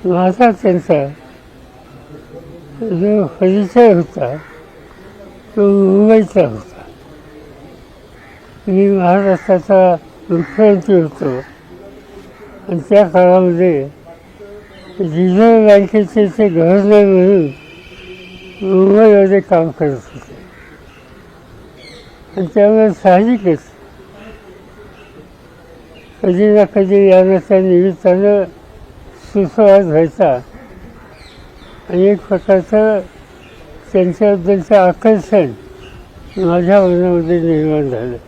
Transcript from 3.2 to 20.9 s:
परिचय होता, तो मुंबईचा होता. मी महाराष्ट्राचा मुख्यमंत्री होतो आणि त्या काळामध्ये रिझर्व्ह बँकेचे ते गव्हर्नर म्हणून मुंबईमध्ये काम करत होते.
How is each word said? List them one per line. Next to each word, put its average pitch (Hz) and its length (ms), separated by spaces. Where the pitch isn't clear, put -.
परिचय 202 680
होता, 147 420
तो 214 60
मुंबईचा 196 760
होता. - 340
मी 196 220
महाराष्ट्राचा 190 1040
मुख्यमंत्री 190 720
होतो 143 360
आणि 175 100
त्या 202 180
काळामध्ये 180 800
रिझर्व्ह 190 680
बँकेचे 202 600
ते 208 220
गव्हर्नर 196 560
म्हणून 185 400
मुंबईमध्ये 196 800
काम 165 300
करत 147 220
होते. - 440